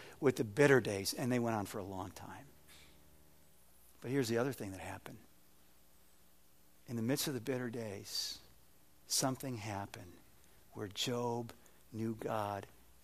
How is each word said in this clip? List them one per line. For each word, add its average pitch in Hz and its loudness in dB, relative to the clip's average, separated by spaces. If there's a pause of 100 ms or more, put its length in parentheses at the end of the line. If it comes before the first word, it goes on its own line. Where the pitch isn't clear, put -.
(200)
with 127 6
the 143 0
bitter 127 8
days, 101 0
and 123 0
they 127 4
went 117 2
on 101 -2
for - -8
a 101 -4
long 92 -6
time. 95 -14 (1600)
But 123 -6
here's 131 4
the 113 4
other 131 2
thing 104 -6
that 92 -8
happened. 95 -10 (1700)
In 127 -4
the 113 0
midst 135 2
of 147 0
the 120 -2
bitter 127 -2
days, 107 -6 (680)
something 131 0
happened 101 -6 (600)
where 110 -6
Job 120 -2 (400)
knew 113 -2
God 101 0 (380)